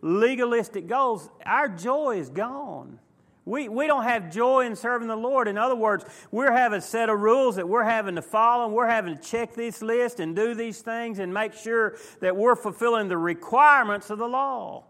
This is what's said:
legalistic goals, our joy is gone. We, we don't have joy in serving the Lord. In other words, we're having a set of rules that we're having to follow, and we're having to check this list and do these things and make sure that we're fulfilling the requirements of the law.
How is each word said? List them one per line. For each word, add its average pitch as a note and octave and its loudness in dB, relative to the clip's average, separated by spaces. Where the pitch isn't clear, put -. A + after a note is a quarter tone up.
legalistic A3+ 0
goals, A#3 -2
our C4 0
joy A#3+ -2
is C#3 -6
gone. F3+ -8
We, A#3+ -6
we C4 -2
don't C#4+ 2
have A3 -2
joy B3 2
in A3+ -6
serving A#3 -4
the A3 -4
Lord. A#3+ 0
In G3+ -4
other B3 0
words, G#3+ 0
we're B3 2
having A#3 2
a - -8
set A3+ -2
of G#3+ 2
rules A3+ 4
that F3+ -4
we're A3+ 2
having G#3+ 0
to D#3+ -4
follow, A#3 2
and G#3+ -4
we're A#3 4
having F#3+ 0
to - -20
check A#3 -6
this A#3 -6
list A#3 -2
and E3 -6
do A3+ 0
these A3+ -8
things A#3 -8
and F#3 -6
make G#3+ -4
sure A3+ 0
that F#3 0
we're A#3 6
fulfilling A3+ -2
the F3+ -2
requirements G#3 4
of G#3 -8
the A#3 -4
law. B3+ -6